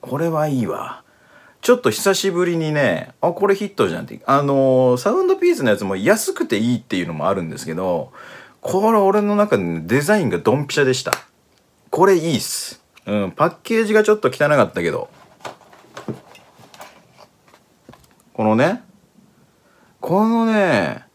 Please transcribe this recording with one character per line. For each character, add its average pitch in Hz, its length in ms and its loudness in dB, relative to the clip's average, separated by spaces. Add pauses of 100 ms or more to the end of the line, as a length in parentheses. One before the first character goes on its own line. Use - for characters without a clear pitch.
こ 131 160 -8
れ 165 120 -2
は 156 180 -2
い 131 140 -2
い 104 60 -2
わ。 - 360 -10 (580)
ち - 100 2
ょ - 40 8
っ 247 60 -8
と 123 80 2
久 196 240 0
し 190 180 -2
ぶ 175 140 0
り 175 120 -2
に 156 140 -2
ね、 127 480 -2
あ、 - 140 0
こ - 140 -2
れ 98 80 4
ヒ 104 100 -8
ッ 98 40 -8
ト - 180 -2
じ 82 80 -4
ゃ 78 40 -8
ん 67 60 -10
っ - 20 -18
て。 - 180 -18
あ 139 160 2
の 131 540 4
ー、 - 20 -4
サ 202 140 0
ウ 370 120 2
ン 370 40 2
ド 370 80 4
ピ 359 160 2
ー 330 40 2
ス 185 80 -4
の 120 60 2
や 104 80 4
つ 101 60 -6
も 95 120 -4
安 214 380 0
く - 140 -6
て 107 100 -2
い 117 180 0
い - 20 -4
っ - 40 -8
て - 160 -6
い 90 60 -2
う 82 40 -6
の 82 60 -8
も 76 140 -4
あ 98 60 0
る 92 80 -2
ん 80 80 -6
で 78 80 -12
す - 80 -12
け 80 100 -8
ど、 87 360 -4 (500)
こ 208 300 0
れ 226 60 4
俺 196 240 4
の 208 140 0
中 208 220 2
で 95 60 0
ね、 82 200 -4
デ 113 180 0
ザ 190 160 2
イ 190 60 0
ン 127 60 0
が - 80 -2
ド - 180 2
ン 147 120 -4
ピ - 80 -6
シ 151 60 2
ャ 139 40 4
で 131 80 2
し 127 100 -4
た。 - 80 -4 (760)
こ 175 160 2
れ 196 100 6
い 165 200 0
い - 20 0
っ - 20 0
す。 - 420 -10 (240)
う 101 220 -2
ん、 90 40 -8
パ 147 140 0
ッ 170 180 -2
ケ 226 180 0
ー 220 40 2
ジ 214 80 -2
が 214 100 4
ち 214 80 4
ょ 214 40 6
っ - 40 -10
と 135 100 0
汚 147 200 0
か 143 140 4
っ 90 80 -2
た 90 100 -6
け 82 100 -2
ど。 - 180 -8 (3250)
こ 110 100 -4
の 107 120 4
ね、 165 280 0 (1160)
こ 202 280 0
の 226 180 0
ね 170 680 0